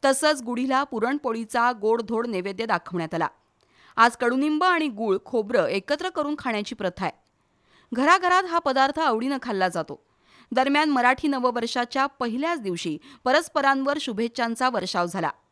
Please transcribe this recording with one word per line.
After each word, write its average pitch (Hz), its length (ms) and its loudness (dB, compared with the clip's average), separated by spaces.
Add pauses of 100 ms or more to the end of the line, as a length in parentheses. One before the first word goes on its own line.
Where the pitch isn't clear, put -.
तसंच 269 360 2
गुढीला 254 420 -2
पुरणपोळीचा 233 880 -2 (100)
गोडधोड 226 460 0
नैवेद्य 196 380 -4
दाखवण्यात 175 480 -4
आला. 165 140 0 (720)
आज 233 200 4
कडुनिंब 285 460 0
आणि 339 240 2
गूळ, 208 380 -2
खोबरं 214 400 0
एकत्र 285 440 -2
करून 302 300 -4
खाण्याची 220 360 -4
प्रथा 185 300 -6
आहे. 151 80 -4 (800)
घराघरात 359 500 4
हा 339 160 0
पदार्थ 269 400 2
आवडीनं 262 420 0
खाल्ला 196 260 0
जातो. 170 380 -6 (460)
दरम्यान, 277 380 2
मराठी 262 380 4
नववर्षाच्या 247 760 0
पहिल्याच 277 560 -4
दिवशी 175 360 -4 (260)
परस्परांवर 277 800 2
शुभेच्छांचा 233 680 -2
वर्षाव 180 360 -2
झाला. 170 240 -2 (220)